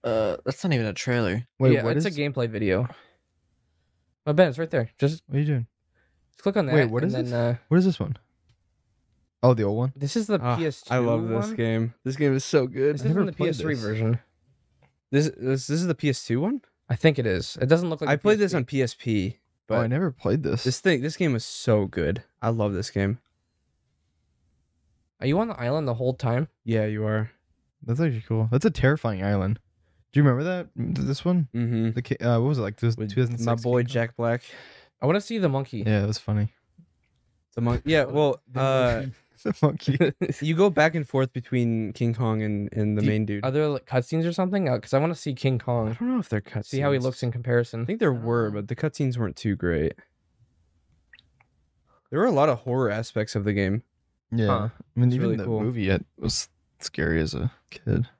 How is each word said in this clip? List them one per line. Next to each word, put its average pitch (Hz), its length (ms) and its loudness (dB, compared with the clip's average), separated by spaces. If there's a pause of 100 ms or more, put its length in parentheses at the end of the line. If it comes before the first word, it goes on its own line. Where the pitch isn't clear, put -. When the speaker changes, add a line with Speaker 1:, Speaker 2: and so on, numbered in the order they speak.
Speaker 1:
Uh, 110 420 0
that's - 180 -6
not 180 80 0
even 120 140 2
a 101 80 -2
trailer. 120 540 0 (100)
Speaker 2:
Wait, 131 160 6
Speaker 3:
Yeah, 139 100 2
Speaker 2:
what 117 140 0
Speaker 3:
it's 165 80 0
Speaker 2:
is 180 100 -4
Speaker 3:
a 147 60 -4
gameplay 131 260 -2
video. 107 400 0 (1400)
My 151 100 -2
Ben, 165 160 6
it's 127 100 -6
right 160 100 -4
there. 120 300 -2
Just 151 260 0
Speaker 2:
What 139 120 -4
are - 20 2
you 151 80 2
doing? 127 200 0 (720)
Speaker 3:
click 196 200 -2
on 165 100 2
that 131 80 2
Speaker 2:
Wait, 143 160 6
what 120 100 0
Speaker 3:
and 185 80 0
Speaker 2:
is - 40 -2
Speaker 3:
then, 120 120 -2
Speaker 2:
this? 120 80 -4
Speaker 3:
uh, 120 220 0 (140)
Speaker 2:
What 160 80 6
is 185 80 6
this 185 140 0
one? - 180 -4 (1300)
Oh, 127 100 8
the 113 100 2
old 104 140 0
one. 131 180 -2
Speaker 3:
this 139 200 -6
is 220 120 0
the 202 140 0
Speaker 4:
Ah, 123 140 0
Speaker 3:
P 165 100 -2
S 143 160 -4
two - 120 -4
Speaker 4:
I 127 60 2
love 117 280 2
this 113 200 -2
Speaker 3:
one? 226 80 -8
Speaker 4:
game. 113 380 0 (100)
This 131 120 -4
game 143 200 2
is 135 100 -2
so 135 200 2
good. 131 300 -2
Speaker 3:
This 135 80 -8
Speaker 2:
I 131 60 0
never 175 100 0
Speaker 3:
isn't 208 80 2
the 175 60 -8
Speaker 2:
played 180 140 -2
Speaker 3:
P - 20 0
S 156 100 -4
three 156 160 -4
Speaker 2:
this. 113 80 -6
Speaker 3:
version. 110 360 -2 (920)
Speaker 4:
This, 143 140 2 (120)
this, 131 300 -2
this 156 140 -2
is 185 60 -2
the 165 60 0
P 147 160 -2
S - 160 -4
two 120 160 0
one? 233 200 -2 (280)
Speaker 3:
I 123 60 0
think 151 240 2
it 120 80 -2
is. 92 340 -2
It 127 60 0
doesn't 170 240 4
look 151 100 -6
like 156 80 -2
Speaker 4:
I 147 60 4
Speaker 3:
the 143 60 -6
Speaker 4:
played 208 180 4
this 190 140 0
Speaker 3:
P - 0 -
S - 0 -
P. 175 40 0
Speaker 4:
on 131 80 0
P 135 180 -2
S 117 120 -2
P, 107 420 -2 (320)
Speaker 2:
Oh, 107 60 0
I 120 60 2
Speaker 4:
but 117 80 0
Speaker 2:
never 151 220 0
played 127 320 0
this. - 200 -2
Speaker 4:
this 127 160 0
thing, 156 220 2
this 156 160 -6
game 160 160 2
was 113 120 -2
so 107 400 2
good. 90 380 -2 (180)
I 110 80 0
love 107 240 0
this 92 180 -4
game. 101 280 0 (2000)
Speaker 3:
Are - 80 -4
you 160 120 2
on 233 80 -2
the 160 120 -10
island 135 280 -2
the 120 80 -2
whole 127 180 -2
time? 123 340 0 (160)
Speaker 4:
Yeah, 110 220 0
you 107 200 -2
are. 107 260 0 (520)
Speaker 2:
That's 120 160 -2
actually 135 280 0
cool. 110 240 0
That's 143 140 2
a 202 60 6
terrifying 120 520 0
island. 101 360 0 (520)
Do 143 80 2
you 147 40 6
remember 135 200 4
that? 180 320 -4
Th-, 131 320 -4
this 139 160 -4
one? 175 320 2
Speaker 4:
Mm-hmm. 113 360 0
Speaker 2:
The 120 100 -4
ki-, - 160 -4
uh, 117 220 2
what 123 80 2
was 147 100 0
it, 120 40 0
like, 104 160 -4
this 117 200 0
Speaker 4:
With 107 160 -4
Speaker 2:
two 117 80 2
thousand 120 160 0
six 117 80 -2
Speaker 4:
my 117 100 2
boy 123 260 2
Speaker 2:
King 123 60 2
Kong? 131 60 -8
Speaker 4:
Jack 117 240 0
Black. 117 240 0 (600)
Speaker 3:
I 127 40 -2
wanna 185 160 2
see 226 160 -6
the 180 120 0
monkey. 131 360 -4
Speaker 2:
Yeah, 107 200 4
that's 107 120 -2
funny. 104 360 -2 (1000)
Speaker 4:
The 120 60 -4
mon-, 120 240 0
yeah, 151 200 4
well, 143 400 0
Speaker 2:
<laughs> 127 60 -20
The 127 80 -6
Speaker 4:
uh, 131 420 2
Speaker 2:
monkey. 131 160 -8
<laughs> - 40 -20 (220)
The 214 180 -2
monkey. 147 520 2 (280)
Speaker 4:
<laughs> 143 40 -4
you 160 100 0
go 196 160 4
back 156 240 2
and 151 120 -4
forth 131 260 0
between 117 600 -2
King 117 220 0
Kong 110 260 0
and, 104 320 -2
and 107 240 0
the 104 40 2
Speaker 3:
Do, 107 60 2
Speaker 4:
main 107 180 2
dude. 101 200 -4
Speaker 3:
are 131 60 0
there, 151 160 0
like, 143 180 -4
cutscenes 160 420 -2
or 170 60 -2
something? 185 360 0
Uh, 120 100 0
'cause - 140 -6
I 135 60 4
wanna 165 160 0
see - 180 -6
King 127 260 0
Kong. 117 300 -2
Speaker 4:
I 113 40 -4
don't 240 200 -4
know 247 60 0
if 175 100 -6
they're 107 120 -2
cutscenes. - 260 -8
Speaker 3:
See 135 120 -4
how 143 140 2
he 131 60 2
looks 127 220 -4
in 120 100 0
comparison. 120 500 0
Speaker 4:
I 117 40 -2
think 214 140 -4
there 160 140 4
were, 117 340 0
Speaker 1:
Oh. 104 40 -2
Speaker 4:
but 104 180 -6
the - 60 -4
cutscenes 139 420 -2
weren't 98 180 -2
too 101 200 -2
great. 82 380 0 (2250)
There 139 100 -4
were 214 60 4
a 254 60 4
lot 151 180 4
of 120 100 0
horror 123 300 0
aspects 107 460 -4
of 101 80 0
the 101 100 0
game. 101 300 0 (480)
Speaker 2:
Yeah. 110 160 2
Speaker 3:
Huh. 127 60 4 (260)
Speaker 2:
I - 200 -8
mean, 123 100 6
Speaker 4:
It's 123 60 2
Speaker 2:
even 131 120 0
Speaker 4:
really - 100 0
Speaker 2:
the 98 80 -4
Speaker 4:
cool. 110 160 -2
Speaker 2:
movie, 110 280 -2
it 92 160 2 (120)
was - 320 -4 (300)
scary 80 420 -2
as 78 120 -2
a - 180 -2 (180)
kid. - 380 -2 (120)